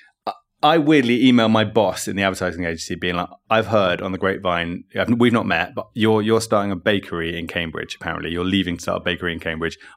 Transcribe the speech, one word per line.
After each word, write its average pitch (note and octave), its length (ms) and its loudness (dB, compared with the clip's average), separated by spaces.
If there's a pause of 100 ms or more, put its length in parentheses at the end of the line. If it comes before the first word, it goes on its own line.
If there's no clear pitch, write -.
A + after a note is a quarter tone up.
(260)
I, - 60 -6 (300)
I D#3 160 4
weirdly C3+ 480 4
email A#2+ 220 6
my A2 160 4
boss G#2 440 0
in G2 80 -6
the G2 60 0
advertising F#2 420 -2
agency E2 320 -6
being F2 200 -4
like, F2 120 -4 (220)
"I've A2 160 4
heard F#2+ 360 2
on F#2+ 100 -6
the F#2 60 -8
grapevine, F2+ 680 -2 (140)
I've, G2+ 120 -2
we've A#2+ 220 4
not A2 140 0
met, F2 280 -2
but - 200 -10
you're, A2 280 2
you're A2 180 2
starting A2 320 0
a F#2+ 40 -4
bakery F2 640 -2
in E2 80 -8
Cambridge, - 540 -8
apparently. E2 300 -6
You're E2+ 140 -4
leaving F#2 320 0
to - 60 -14
start F2+ 200 -4
a - 20 -20
bakery F2 280 -4
in D#2 80 -8
Cambridge. E2 380 -6 (180)